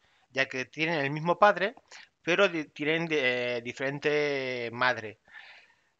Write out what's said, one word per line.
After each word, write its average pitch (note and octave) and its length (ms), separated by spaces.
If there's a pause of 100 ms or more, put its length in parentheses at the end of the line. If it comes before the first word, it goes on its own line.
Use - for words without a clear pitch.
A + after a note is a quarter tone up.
(300)
ya C3+ 160
que B2+ 200
tienen D#3+ 340
el C#3 100
mismo D#3 280
padre, G3+ 360 (480)
pero F#3 260
di-, D#3+ 180
tienen D#3+ 400
de-, B2 520
eh, A#2 40
diferente C#3 1080
madre. A#2 480 (800)